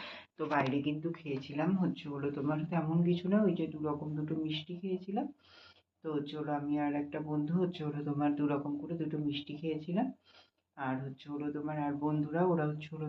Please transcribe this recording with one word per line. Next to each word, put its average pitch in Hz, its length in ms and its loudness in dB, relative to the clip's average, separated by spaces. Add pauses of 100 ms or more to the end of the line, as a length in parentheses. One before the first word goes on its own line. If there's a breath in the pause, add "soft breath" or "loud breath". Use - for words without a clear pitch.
(380 loud breath)
তো 156 40 -4 (120)
বাইরে 135 220 2 (100)
কিন্তু 151 220 -2 (100)
খেয়েছিলাম 143 520 -2 (120)
হচ্ছে - 220 0 (100)
হলো 139 140 -2 (100)
তোমার 151 200 0 (140)
তেমন 160 260 2 (100)
কিছু 175 240 2
না, 208 140 6
ওই 170 120 6
যে 160 60 2 (100)
দু 151 40 -8 (100)
রকম 147 200 -2 (100)
দুটো 151 240 -2
মিষ্টি 156 380 -4
খেয়েছিলাম। 196 460 -2 (760 loud breath)
তো - 100 -4
হচ্ছে 143 240 -4
হলো 151 120 -4 (100)
আমি 147 120 -2 (120)
আর 143 80 2 (100)
একটা 151 160 -4 (120)
বন্ধু 151 320 2
হচ্ছে 170 240 0
হলো 147 220 -2
তোমার 143 300 2
দু 147 140 4
রকম 143 280 0
করে 170 220 -4
দুটো 156 140 -2 (100)
মিষ্টি 143 340 -2
খেয়েছিলাম, 170 480 0 (680 soft breath)
আর 131 180 0 (100)
হচ্ছে 135 280 -10
হলো 147 140 -4 (100)
তোমার 151 200 -2 (100)
আর 143 80 0 (100)
বন্ধুরা 151 380 2 (100)
ওরা 156 180 4
হচ্ছে - 240 -6
হলো 151 140 -4